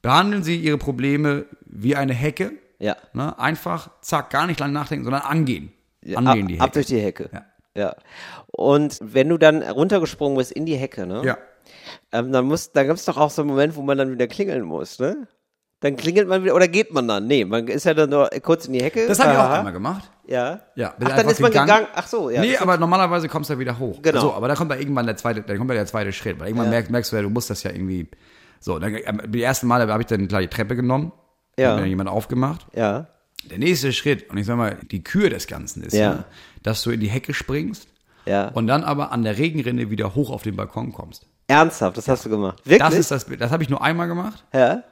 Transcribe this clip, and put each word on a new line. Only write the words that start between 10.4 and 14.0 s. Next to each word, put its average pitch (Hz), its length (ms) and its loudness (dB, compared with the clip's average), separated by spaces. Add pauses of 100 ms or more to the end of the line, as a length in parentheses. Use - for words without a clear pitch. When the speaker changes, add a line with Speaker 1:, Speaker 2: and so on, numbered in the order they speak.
Speaker 2:
in 156 160 -6
die 160 100 -2
Hecke, 127 300 -6
ne? 98 180 -6
Speaker 1:
Ja. 127 140 0 (720)
Speaker 2:
Ähm, 120 220 -2
dann 127 140 4
muss, 156 260 -2
dann 139 140 4
gibt's 160 200 0
doch 170 100 -2
auch 147 140 4
so 156 120 -2
einen 147 80 0
Moment, 147 260 2
wo 143 60 -10
man 139 140 0
dann 135 160 0